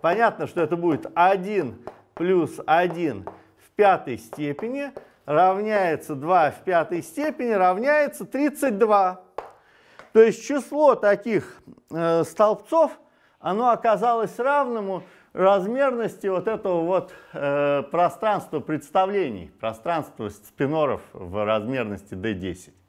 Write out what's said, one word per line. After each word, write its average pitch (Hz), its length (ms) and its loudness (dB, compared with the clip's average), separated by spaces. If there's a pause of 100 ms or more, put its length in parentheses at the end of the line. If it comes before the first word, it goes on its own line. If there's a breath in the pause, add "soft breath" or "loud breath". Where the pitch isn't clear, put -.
Понятно, 202 460 0
что - 140 -4
это 160 140 0
будет 170 380 -2
один 185 640 0 (380 loud breath)
плюс 170 500 0
один 160 600 0 (340 loud breath)
в - 160 -20
пятой 180 420 4
степени 220 760 -8 (340 loud breath)
равняется 185 880 0
два 156 360 2
в - 120 -18
пятой 170 380 0
степени 269 500 -4
равняется 220 760 2
тридцать 277 520 -2
два. 196 440 2 (920 loud breath)
То 220 80 8
есть 220 240 4
число 285 500 2
таких, 202 680 0 (280)
э, 165 360 0
столбцов, 214 680 2 (480 soft breath)
оно 214 300 -2
оказалось 226 720 0
равному 240 640 -2 (300 loud breath)
размерности 208 920 0
вот 185 200 -2
этого 202 340 -2
вот, 175 320 -2 (200 loud breath)
э, 143 500 0
пространства 175 760 -2
представлений, 160 1000 -2
пространства 113 680 -6
спиноров 143 720 -2 (120)
в 95 320 -6
размерности 110 680 -4
D 101 200 -6
десять. 90 420 -10 (140)